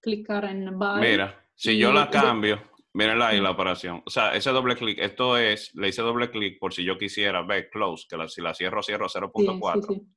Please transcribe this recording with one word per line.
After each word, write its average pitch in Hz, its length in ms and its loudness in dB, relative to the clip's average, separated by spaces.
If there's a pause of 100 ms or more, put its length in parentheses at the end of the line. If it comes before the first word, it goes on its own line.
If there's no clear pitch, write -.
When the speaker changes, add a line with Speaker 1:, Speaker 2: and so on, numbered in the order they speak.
Speaker 1:
clicar 208 460 -4
en 190 300 -6
buy 202 240 0
Speaker 2:
Mira, 98 540 0
si 113 180 -2
Speaker 1:
y 107 60 4
Speaker 2:
yo 120 140 6
la 147 140 6
Speaker 1:
de- 143 40 -8
Speaker 2:
cambio, 110 520 4 (320)
mírenla 110 340 2
ahí 107 80 4
Speaker 1:
Sí. 101 80 2
Speaker 2:
la 95 80 2
operación. 90 520 -2
O - 60 -12
sea, 110 240 2
ese 104 160 0
doble 127 240 2
clic, 117 240 -4
esto 123 380 2
es, 107 400 0
le 95 100 -2
hice 98 160 -2
doble 120 300 0
clic 101 260 -4
por 92 160 -6
si 92 100 -4
yo 92 140 -2
quisiera 98 440 -2
ver 92 280 -2
close, 98 400 -4
que 85 60 -10
la, 80 100 -6
si - 140 -12
la 82 140 -4
cierro, 95 280 -4
cierro 104 220 -4
a 95 40 -4
Speaker 1:
Sí, - 40 -8
sí, - 80 -4
Speaker 2:
cero 98 120 -6
punto 190 280 2
cuatro. 202 340 -2
Speaker 1:
sí. 196 80 -12 (140)